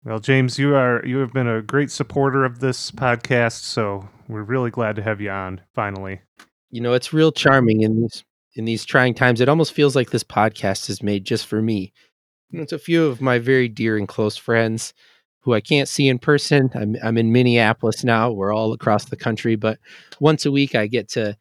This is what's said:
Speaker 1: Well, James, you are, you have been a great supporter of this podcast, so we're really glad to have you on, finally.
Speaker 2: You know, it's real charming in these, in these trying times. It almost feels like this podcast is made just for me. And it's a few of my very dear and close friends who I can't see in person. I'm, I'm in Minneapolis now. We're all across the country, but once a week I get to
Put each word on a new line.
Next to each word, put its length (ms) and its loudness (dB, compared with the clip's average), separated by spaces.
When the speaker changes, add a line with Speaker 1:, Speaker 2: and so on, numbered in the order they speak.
Speaker 1:
Well, 120 -6
James, 400 0
you 160 2
are, 280 2
you 140 -4
have 160 -4
been 140 0
a 160 -2
great 260 -2
supporter 560 0
of 140 -6
this 320 -4
podcast, 720 0
so 440 -6
we're 160 -10
really 260 -2
glad 280 -2
to 40 -6
have 180 -4
you 120 -6
on, 300 -8
finally. 480 -6
Speaker 2:
You 120 -10
know, 120 0
it's 180 -2
real 200 4
charming 500 4
in 220 2
these, 200 -8
in 120 -8
these 200 -4
trying 300 2
times. 260 2
It 80 4
almost 240 2
feels 220 2
like 160 0
this 120 -2
podcast 680 -2
is 100 -8
made 240 -2
just 220 -4
for 120 -4
me. 320 -4
And 100 -10
it's 100 -10
a 60 -8
few 300 0
of 120 -2
my 200 2
very 280 2
dear 300 -2
and 100 -4
close 300 -2
friends 560 -2
who 160 0
I 40 2
can't 300 0
see 180 2
in 120 2
person. 560 2
I'm, 280 -4
I'm 140 0
in 140 2
Minneapolis 720 4
now. 260 2
We're 240 -2
all 200 0
across 320 0
the 120 -10
country, 380 -2
but 240 -4
once 260 2
a 60 0
week 240 0
I 100 2
get 280 -4
to 280 -4